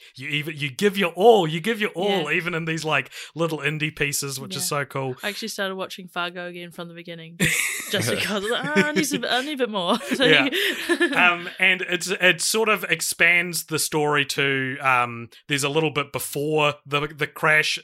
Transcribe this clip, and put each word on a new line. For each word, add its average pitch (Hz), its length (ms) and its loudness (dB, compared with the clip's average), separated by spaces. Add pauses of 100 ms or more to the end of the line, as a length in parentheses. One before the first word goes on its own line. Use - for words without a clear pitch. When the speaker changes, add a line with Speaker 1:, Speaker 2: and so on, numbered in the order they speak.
(140)
Speaker 1:
you 131 140 -12
even, 151 300 -4
you 139 120 -4
give 196 280 2
your 180 140 2
all, 202 360 6
you 160 100 -2
give 208 220 -2
your 208 100 0
all, 180 400 0
Speaker 2:
Yeah. 160 60 2
Speaker 1:
even 175 160 -2
in 165 140 -2
these, 160 180 -2
like, 143 260 0 (240)
little 156 260 0
indie 151 360 -2
pieces, 139 420 -2
which 185 160 -10
is 139 100 -4
Speaker 2:
Yeah. 147 160 0
Speaker 1:
so 139 40 -2
cool. 135 380 -4
Speaker 2:
I 208 80 -4
actually 214 180 -8
started 190 280 -4
watching 185 300 -10
Fargo 175 420 -6
again 175 220 -12
from 170 180 -12
the 165 60 -16
beginning, 170 440 -14
Speaker 1:
<laughs> - 520 -2
Speaker 2:
just 123 200 0
because 113 200 -2
I 208 100 -2
was 208 100 -4
like, 240 140 -2 (120)
"Ah, 302 120 4
I 302 40 -2
need 302 120 0
some, 254 220 -4
I 247 160 0
need 294 120 -6
a - 20 -6 (100)
bit 214 40 -10
more." 202 340 0
<laughs> - 100 -4
So 254 120 2
Speaker 1:
Yeah. 143 280 6
Speaker 2:
<laughs> 359 40 0 (560)
Speaker 1:
Um, 175 340 4 (100)
and 185 240 4
it's, 175 260 -4
it 180 340 4
sort 220 260 2
of 202 160 2
expands 175 800 2
the 156 140 -2
story 147 480 2
to, 135 540 0
um, 120 500 0 (180)
there's 143 160 0
a 147 60 0
little 156 200 2
bit 139 220 -4
before 147 640 0 (100)
the, 147 220 -2
the 147 200 -4
crash, 156 580 2